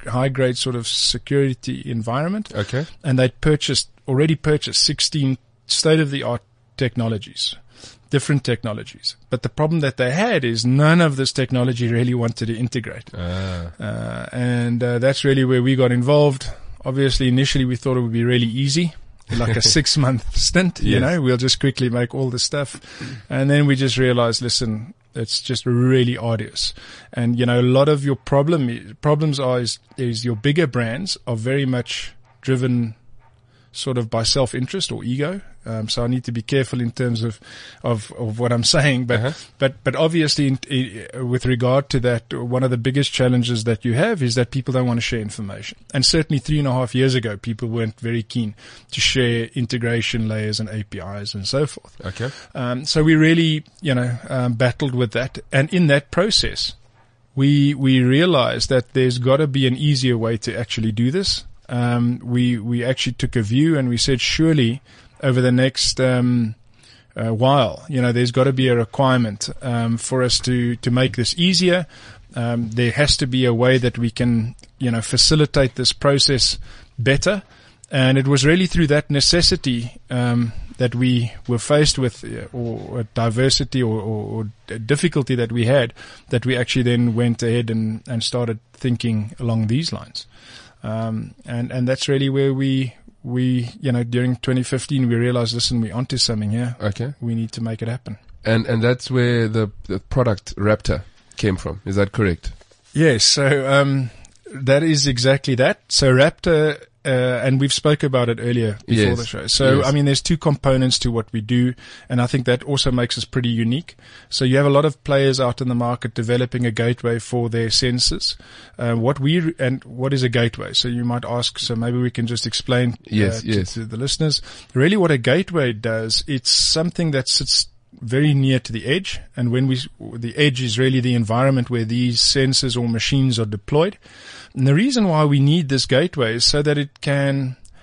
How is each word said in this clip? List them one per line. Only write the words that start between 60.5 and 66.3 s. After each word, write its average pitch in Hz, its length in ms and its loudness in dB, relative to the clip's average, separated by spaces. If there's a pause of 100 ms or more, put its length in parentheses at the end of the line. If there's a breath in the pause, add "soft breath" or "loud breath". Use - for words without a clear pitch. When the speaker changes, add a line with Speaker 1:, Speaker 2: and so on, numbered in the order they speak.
Speaker 1:
actually 113 340 -4
do 117 180 0
this. 185 340 -2 (240)
Um, 120 540 -2
we, 123 360 0
we 120 260 -4
actually 127 300 -2
took - 200 -4
a 120 80 2
view 143 340 2
and 131 120 0
we 120 80 0
said, 127 240 0
"Surely 143 600 2 (400 soft breath)
over 127 200 2
the 127 100 4
next, 127 480 0
um, 123 560 2 (640 soft breath)